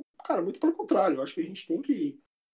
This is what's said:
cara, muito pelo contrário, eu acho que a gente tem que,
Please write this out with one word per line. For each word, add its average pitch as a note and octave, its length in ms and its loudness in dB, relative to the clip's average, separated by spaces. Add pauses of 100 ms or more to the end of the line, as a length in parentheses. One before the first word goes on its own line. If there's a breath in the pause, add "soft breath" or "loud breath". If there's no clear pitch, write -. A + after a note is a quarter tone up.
(240)
cara, B3 180 0
muito F3+ 180 -4
pelo D#4+ 140 4
contrário, G3 440 2
eu C3 60 -4
acho C#3 120 -8
que E3 60 -4
a E3 40 -2
gente F#3+ 220 -12
tem E3+ 140 -2
que, E3 380 -2 (340)